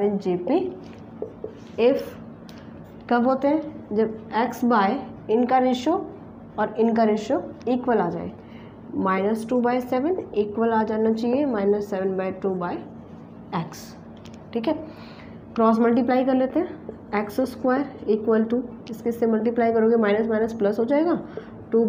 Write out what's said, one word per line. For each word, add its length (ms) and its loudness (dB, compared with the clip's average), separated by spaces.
in 140 0
जीपी, 360 2
if 120 2
कब 180 4
होते 200 2
हैं, 480 -2
जब 360 -2
x 260 -4
by 180 6
इनका 280 4
रेशियो 480 2
और 200 -2
इनका 240 4
ratio 400 2
equal 300 2
आ 120 2
जाए, 220 -6
minus 460 0
two 100 2
by 120 2
seven 260 0
equal 360 2
आ 100 4
जाना 300 2
चाहिए 320 2
minus 480 2
seven 260 0
by 120 -2
two 100 0
by 100 -4
x। 240 -10
ठीक 140 -2
है, 60 2
Cross 240 6
multiply 460 4
कर 100 4
लेते 240 2
हैं, 600 -4
X 200 -2
square 340 2
equal 360 4
to, 100 2
इसके 200 -4
से 160 0
multiply 460 2
करोगे 300 6
minus 260 4
minus 300 0
plus 200 2
हो 60 2
जाएगा, 340 2
two 160 6